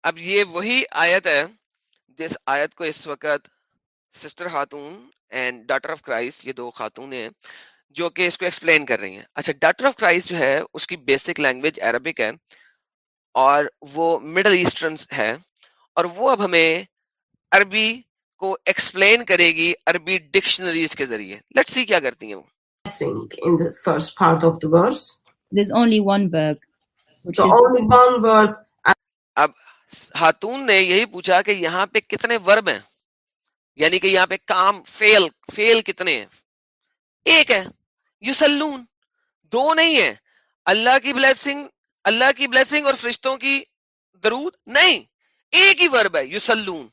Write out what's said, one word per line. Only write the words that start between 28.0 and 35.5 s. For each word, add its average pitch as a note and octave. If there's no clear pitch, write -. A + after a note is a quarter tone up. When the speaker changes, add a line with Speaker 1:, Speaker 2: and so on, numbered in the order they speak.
Speaker 2:
one B3
verb. G#3+
Speaker 1:
اب D3+
خاتون A3
نے G3
یہی F#3+
پوچھا F#3+
کہ G#3
یہاں F3+
پہ G#3+
کتنے A#3
ورب G3+
ہیں، A2+
یعنی E3
کہ F3+
یہاں F#3+
پہ F#3
کام، F#3+
فعل، G#3+